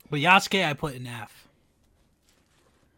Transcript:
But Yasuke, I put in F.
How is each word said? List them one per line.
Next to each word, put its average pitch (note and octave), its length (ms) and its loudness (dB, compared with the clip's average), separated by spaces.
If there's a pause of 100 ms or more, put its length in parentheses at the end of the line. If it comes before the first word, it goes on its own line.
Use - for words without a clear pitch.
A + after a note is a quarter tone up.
But D3 120 -4
Yasuke, F#3+ 440 4
I D3+ 80 -2
put C#3+ 220 -8
in B2+ 100 -14
F. A#2 420 -14 (1500)